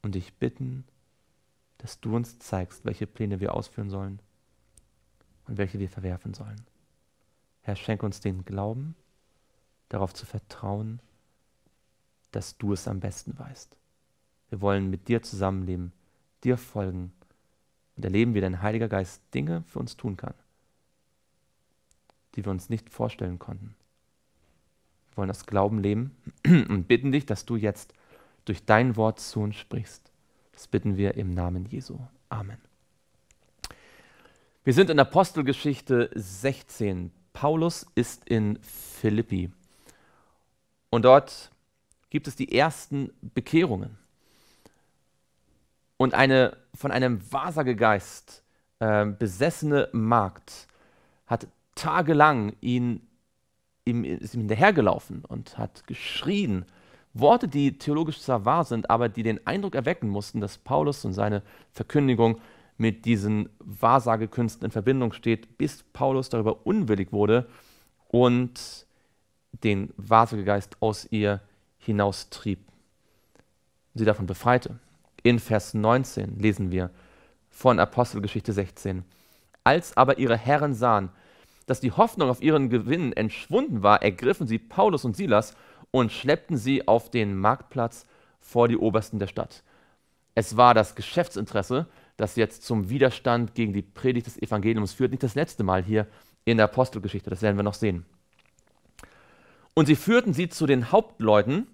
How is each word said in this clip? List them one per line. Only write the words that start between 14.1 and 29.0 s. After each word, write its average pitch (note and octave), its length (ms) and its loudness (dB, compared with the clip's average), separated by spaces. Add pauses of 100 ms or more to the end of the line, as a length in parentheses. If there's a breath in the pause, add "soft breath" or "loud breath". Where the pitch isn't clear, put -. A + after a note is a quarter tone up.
Wir G#2+ 100 -10
wollen G2 300 0
mit F#2 180 -8
dir A#2 140 0
zusammenleben, F#2 720 -6 (500)
dir B2 140 0
folgen F#2 560 -8 (840)
und - 80 -10
erleben, A2 300 0
wie G#2 80 0
dein F#2 200 -4
Heiliger A2 280 -2
Geist F#2+ 320 -6 (120)
Dinge D#3+ 340 -4
für - 120 -12
uns B2 160 -10
tun G2+ 220 -8
kann, - 160 -12 (2000)
die G2+ 80 -6
wir G2+ 80 -4
uns F#2 180 -8
nicht A2+ 200 -6
vorstellen F#2+ 500 -6
konnten. G2+ 340 -16 (1400)
Wir - 60 -12
wollen F#2+ 120 -4
aus - 160 -10
Glauben G#2 340 0
leben G#2+ 360 -2 (140)
<clears throat> - 160 -18
und A2+ 440 4
bitten B2+ 240 2
dich, C#3 120 -2
dass - 200 -6
du A#2+ 100 -6
jetzt G#2 380 -6 (520 soft breath)
durch - 200 -8
dein A2+ 320 4
Wort A2 240 0